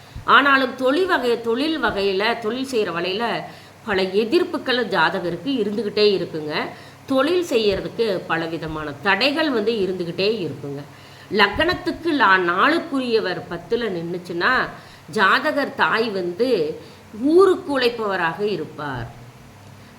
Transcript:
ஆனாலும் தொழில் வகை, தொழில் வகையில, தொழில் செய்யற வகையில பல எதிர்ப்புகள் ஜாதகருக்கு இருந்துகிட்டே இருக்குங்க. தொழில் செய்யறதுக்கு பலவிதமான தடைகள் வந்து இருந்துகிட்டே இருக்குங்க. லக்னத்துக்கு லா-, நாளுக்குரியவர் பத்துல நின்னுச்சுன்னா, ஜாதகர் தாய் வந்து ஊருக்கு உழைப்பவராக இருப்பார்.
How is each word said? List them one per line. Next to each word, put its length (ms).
ஆனாலும் 520
தொழில் 300
வகை, 360
தொழில் 420
வகையில, 560
தொழில் 320
செய்யற 220
வகையில 480
பல 160
எதிர்ப்புகள் 880
ஜாதகருக்கு 680
இருந்துகிட்டே 580
இருக்குங்க. 380
தொழில் 400
செய்யறதுக்கு 840
பலவிதமான 640
தடைகள் 460
வந்து 220
இருந்துகிட்டே 500
இருக்குங்க. 600
லக்னத்துக்கு 880
லா-, 300
நாளுக்குரியவர் 1000
பத்துல 400
நின்னுச்சுன்னா, 800
ஜாதகர் 640
தாய் 340
வந்து 680
ஊருக்கு 580
உழைப்பவராக 640
இருப்பார். 720